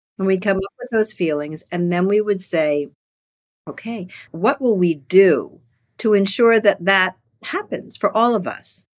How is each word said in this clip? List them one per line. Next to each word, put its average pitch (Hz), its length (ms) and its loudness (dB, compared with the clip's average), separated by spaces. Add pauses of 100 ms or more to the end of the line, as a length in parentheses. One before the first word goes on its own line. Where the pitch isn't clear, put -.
(180)
And 190 80 -4
we'd 190 160 0
come 196 160 0
up 190 220 -8
with - 120 -12
those 220 220 0
feelings, 156 580 -4
and 175 220 -2
then 180 140 0
we 208 140 2
would 208 200 -2
say, 147 480 -2 (800)
"Okay, 214 380 -10 (240)
what 185 300 -2
will 233 160 2
we 175 180 2
do 147 640 2 (400)
to 214 160 2
ensure 226 440 4
that 208 260 2
that 185 320 2 (260)
happens - 540 -10
for - 200 -2
all 240 160 2
of 180 140 -2
us?" - 360 -12 (160)